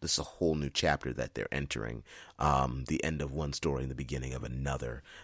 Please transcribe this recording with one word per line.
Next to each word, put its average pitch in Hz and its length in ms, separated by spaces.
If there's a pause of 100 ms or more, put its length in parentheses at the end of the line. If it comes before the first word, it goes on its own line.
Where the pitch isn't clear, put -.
this 82 120
is - 60
a 80 40
whole 82 320
new 73 140
chapter 69 440
that 62 200
they're 55 160
entering, 58 540 (340)
um, 67 520
the 76 160
end 78 160
of 71 100
one 73 220
story 67 300
and 65 60
the 65 60
beginning 64 380
of 64 100
another, 62 580 (220)